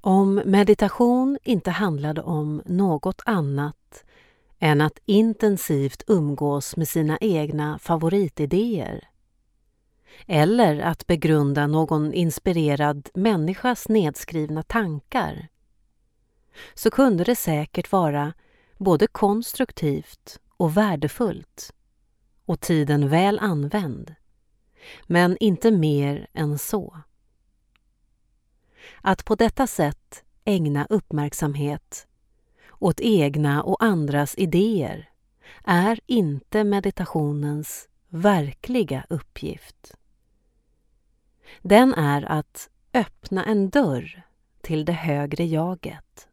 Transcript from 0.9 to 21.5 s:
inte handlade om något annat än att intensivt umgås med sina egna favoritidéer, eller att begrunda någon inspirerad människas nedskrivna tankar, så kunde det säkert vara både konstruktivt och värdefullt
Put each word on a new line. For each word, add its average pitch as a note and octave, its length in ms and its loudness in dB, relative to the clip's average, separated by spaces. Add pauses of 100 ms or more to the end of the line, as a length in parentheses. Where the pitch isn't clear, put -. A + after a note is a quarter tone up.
inte F#3+ 280 -2
handlade D#3 500 -2
om D3+ 440 -4
något F#3 600 0
annat D3 800 -4 (540)
än D3+ 220 4
att D3+ 240 0
intensivt G3+ 1000 2
umgås D3 680 0
med D#3+ 100 -2
sina D#3 340 0
egna D3+ 580 -2
favoritidéer, E3+ 1300 -2 (1160)
eller F3 520 4
att - 280 -4
begrunda D3 600 2
någon D3+ 460 0
inspirerad D3 1000 0
människas F#3+ 760 -2
nedskrivna D#3 720 -2
tankar, D#3+ 840 -4 (1300)
så - 180 0
kunde A3 320 4
det A#3+ 120 0
säkert D#3 560 -4
vara D3+ 420 0 (440)
både F3+ 300 2
konstruktivt - 1300 -4 (180)
och E3 200 0
värdefullt F#3+ 960 -4 (720)